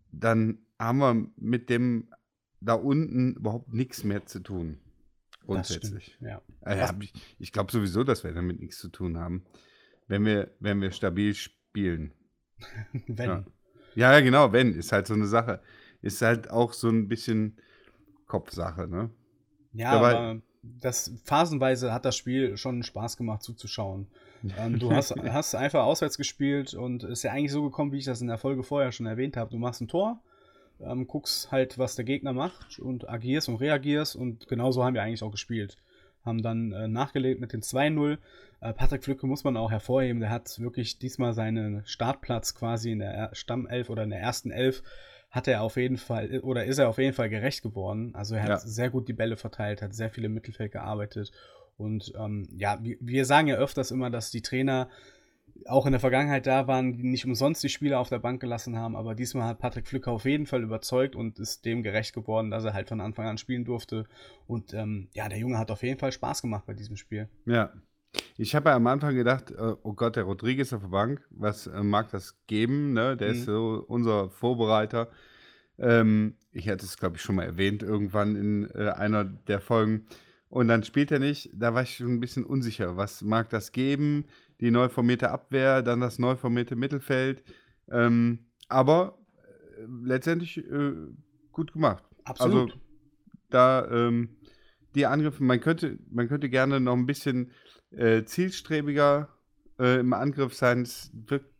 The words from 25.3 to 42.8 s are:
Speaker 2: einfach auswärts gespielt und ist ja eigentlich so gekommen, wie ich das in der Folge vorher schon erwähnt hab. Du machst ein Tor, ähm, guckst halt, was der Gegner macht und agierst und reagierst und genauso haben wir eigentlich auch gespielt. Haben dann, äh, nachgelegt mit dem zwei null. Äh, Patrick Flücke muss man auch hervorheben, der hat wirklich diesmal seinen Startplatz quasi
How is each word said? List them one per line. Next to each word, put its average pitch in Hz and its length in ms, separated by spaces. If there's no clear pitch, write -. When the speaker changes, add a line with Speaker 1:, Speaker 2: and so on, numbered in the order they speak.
Speaker 2:
einfach 143 280
auswärts 147 340
gespielt 143 560
und 123 300
ist 120 200
ja 110 80
eigentlich 139 200
so 147 120
gekommen, 143 280
wie 139 60
ich 131 80
das 120 160
in 123 60
der 117 100
Folge 135 260
vorher 139 280
schon 117 160
erwähnt 123 280
hab. 117 140
Du 117 80
machst 120 240
ein 110 80
Tor, 214 320
ähm, 127 280
guckst - 440
halt, 131 260
was - 180
der 117 100
Gegner 135 280
macht - 460
und 127 300
agierst 127 400
und 117 80
reagierst 147 580
und 120 320
genauso 123 380
haben 127 80
wir 107 100
eigentlich 110 200
auch 107 80
gespielt. 104 460
Haben 113 200
dann, 113 280
äh, 107 160
nachgelegt 127 540
mit 123 100
dem 110 120
zwei 139 260
null. 151 300
Äh, 117 140
Patrick - 300
Flücke 135 220
muss 135 180
man 131 140
auch 110 140
hervorheben, 123 480
der 107 100
hat 117 300
wirklich 117 400
diesmal 123 340
seinen 110 540
Startplatz - 680
quasi 117 380